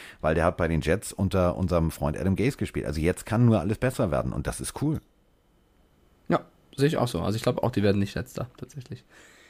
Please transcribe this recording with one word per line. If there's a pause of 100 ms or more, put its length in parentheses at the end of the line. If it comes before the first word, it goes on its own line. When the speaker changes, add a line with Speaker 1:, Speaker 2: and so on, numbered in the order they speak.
(200)
Speaker 1:
Weil
der
hat
bei
den
Jets
unter
unserem
Freund
Adam
Gase
gespielt.
Also
jetzt
kann
nur
alles
besser
werden
und
das
ist
cool. (1300)
Speaker 2:
Ja, (360)
sehe
ich
auch
so.
Also
ich
glaub
auch,
die
werden
nicht
Letzter,
tatsächlich. (460)